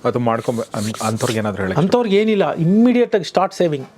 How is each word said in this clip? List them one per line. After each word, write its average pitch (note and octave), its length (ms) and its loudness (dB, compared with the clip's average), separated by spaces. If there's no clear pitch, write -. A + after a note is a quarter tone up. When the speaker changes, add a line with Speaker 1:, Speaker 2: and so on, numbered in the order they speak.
Speaker 1:
ಅದು B2 140 0
ಮಾಡ್ಕೊಂಬ-, A2+ 560 -2
ಅನ್-, A2 280 -6
ಅಂಥವ್ರಿಗೆ A2+ 360 -2
ಏನಾದ್ರು G#2 240 -4
ಹೇಳಕ್ಕೆ? F#2+ 180 -2
Speaker 2:
ಅಂಥವ್ರಿಗೆ G3+ 360 2
ಏನಿಲ್ಲ, G3+ 380 2
ಇಮ್ಮಿಡಿಯೇಟ್ A#3 600 2
ಆಗಿ F3+ 100 0
ಸ್ಟಾರ್ಟ್ F#3+ 300 -2
ಸೇವಿಂಗ್. D3+ 320 -2